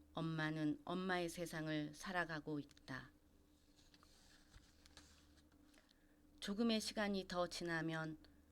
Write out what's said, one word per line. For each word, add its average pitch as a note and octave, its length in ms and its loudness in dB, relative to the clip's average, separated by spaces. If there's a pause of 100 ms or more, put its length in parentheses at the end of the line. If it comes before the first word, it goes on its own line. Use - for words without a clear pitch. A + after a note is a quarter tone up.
(140)
엄마는 D#3 720 0
엄마의 F3+ 440 0
세상을 D#3 680 -2
살아가고 E3 640 -2
있다. B2+ 500 -10 (3250)
조금의 A3 420 4
시간이 G3+ 460 2
더 F3 200 2
지나면 D#3+ 720 0 (340)